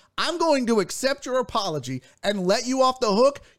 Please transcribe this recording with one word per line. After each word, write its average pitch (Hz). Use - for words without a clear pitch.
I'm 302
going 294
to 226
accept 262
your 254
apology 156
and 196
let 226
you 262
off 254
the 220
hook, 262